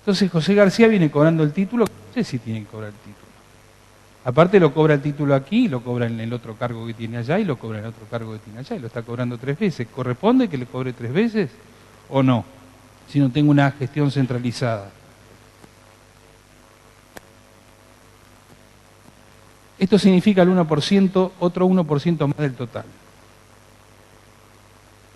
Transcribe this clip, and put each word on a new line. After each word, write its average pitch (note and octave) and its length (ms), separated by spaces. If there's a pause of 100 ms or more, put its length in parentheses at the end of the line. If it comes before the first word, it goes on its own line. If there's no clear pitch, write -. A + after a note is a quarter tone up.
Entonces F#3+ 300
José E3+ 240
García G#3 340
viene F3+ 220
cobrando D#3+ 320
el D3 100
título, G3+ 320
no - 300
sé A#3+ 100
si C3 140
tiene A2 220
que G#2 60
cobrar G#2+ 220
el G#2 80
título. G#2 220 (1040)
Aparte E3+ 360
lo D3+ 140
cobra D#3 200
el C#3+ 60
título C#3+ 340
aquí, G#3 320
lo B2+ 160
cobra A#2+ 240
en A2+ 140
el A2+ 120
otro A#2 220
cargo A#2 320
que A#2 60
tiene A#2 260
allá C3 200
y A3+ 60
lo D3 140
cobra A2 200
en G#2 60
el A2+ 60
otro A2+ 200
cargo A2+ 220
que G#2+ 80
tiene G#2+ 180
allá C#3 180
y - 20
lo A#2+ 100
está A#2+ 140
cobrando A#2+ 360
tres C3 200
veces. E3+ 360
¿Corresponde G3+ 540
que C#3+ 100
le B2 80
cobre B2+ 260
tres A#2+ 200
veces G#3 380 (600)
o C3+ 120
no? B2+ 220 (640)
Si D3 100
no C#3 120
tengo D3 200
una C#3+ 200
gestión C#3 400
centralizada. A#2+ 800 (4000)
Esto F#3+ 200
significa F#3+ 440
el F3 80
uno F3+ 180
por D3+ 140
ciento, F#3 580
otro F3 240
uno F#3 200
por D3 160
ciento D#3 280
más C#3+ 80
del D3 160
total. A#2 320 (2250)